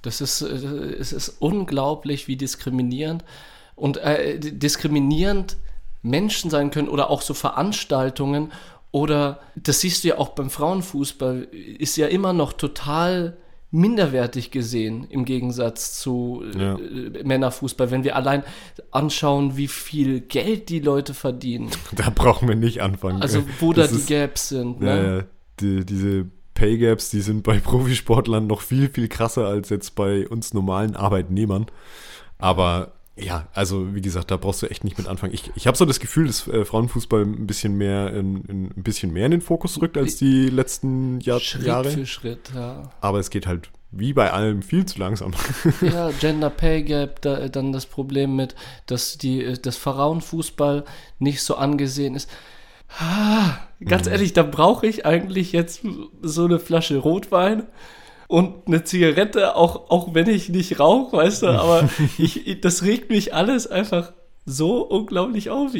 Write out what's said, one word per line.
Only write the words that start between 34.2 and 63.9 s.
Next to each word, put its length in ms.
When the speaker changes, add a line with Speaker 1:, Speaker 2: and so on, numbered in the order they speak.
Speaker 2:
da 60
brauchst 240
du 60
echt 180
nicht 120
mit 100
anfangen. 260
Ich, 220
ich 120
hab 80
so 80
das 160
Gefühl, 280
dass, 200
äh, 160
Frauenfußball 600
ein 240
bisschen 300
mehr 360
in, 320
in, 220
ein 160
bisschen 280
mehr 140
in 60
den 100
Fokus 400
rückt 160
als 180
die 320
letzten 720
Jahr-, 220
Speaker 1:
Schritt 240
Speaker 2:
Jahre. 240
Speaker 1:
für 160
Schritt, 500
ja. 340
Speaker 2:
Aber 180
es 100
geht 160
halt 260
wie 220
bei 180
allem 300
viel 240
zu 140
langsam. 340
<laughs> 240
Speaker 1:
Ja, 300
Gender 280
Pay 340
Gap, 380
da, 280
dann 240
das 140
Problem 500
mit, 180
dass 320
die, 260
äh, 140
dass 180
Frauenfußball 1120
nicht 240
so 140
angesehen 580
ist. 140
Ah, 580
ganz 240
Speaker 2:
Mhm. 60
Speaker 1:
ehrlich, 180
da 120
brauche 440
ich 180
eigentlich 460
jetzt 300
so 240
eine 140
Flasche 380
Rotwein 680
und 400
eine 160
Zigarette, 720
auch, 340
auch 240
wenn 160
ich 200
nicht 300
rauche, 380
weißt 260
du, 40
aber 420
Speaker 2:
<laughs> 160
Speaker 1:
ich, 280
ich, 140
das 220
regt 260
mich 240
alles 340
einfach 460